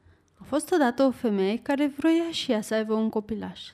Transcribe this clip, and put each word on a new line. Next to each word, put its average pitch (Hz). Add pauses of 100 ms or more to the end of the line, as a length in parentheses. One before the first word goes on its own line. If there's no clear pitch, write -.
(360)
A -
fost 285
odată 269
o 269
femeie 208
care 277
vroia 330
și -
ea 214
să -
aibă 220
un 220
copilaș, 208